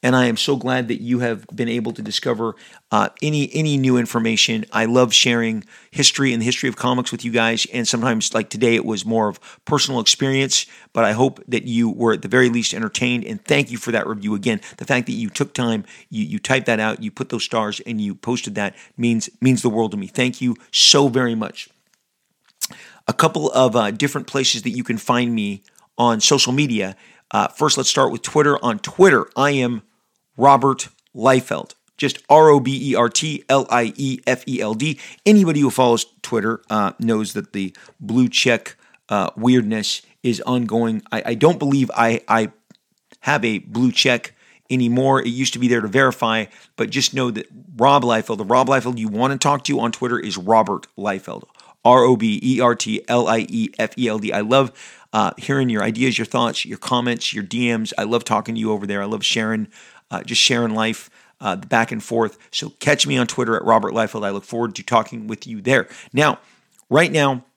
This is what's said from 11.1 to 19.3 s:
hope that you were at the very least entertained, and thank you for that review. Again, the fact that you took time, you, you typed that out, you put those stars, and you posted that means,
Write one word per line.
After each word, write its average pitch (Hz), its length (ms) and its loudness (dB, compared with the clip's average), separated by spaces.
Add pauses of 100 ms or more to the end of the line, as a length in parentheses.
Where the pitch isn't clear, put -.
hope 127 340 0
that 113 160 -2
you 117 260 0
were 113 220 0
at 87 100 -2
the 95 60 -10
very 123 220 4
least 117 240 -2
entertained, 120 500 -4
and 107 220 -10
thank 143 260 0
you 120 60 -10
for 117 160 -6
that 110 140 0
review. 104 280 -4
Again, 101 240 -2 (160)
the - 100 -14
fact 123 200 0
that 127 80 -6
you 110 160 -6
took - 240 -4
time, 113 320 -2 (240)
you, 107 160 -4
you 104 120 -8
typed 131 280 0
that 110 160 0
out, 110 200 -4
you 107 100 -8
put - 180 -10
those 113 160 -6
stars, 107 420 -4
and 110 140 -6
you 101 120 -4
posted 117 420 -6
that 101 200 -4 (220)
means, 117 320 0 (100)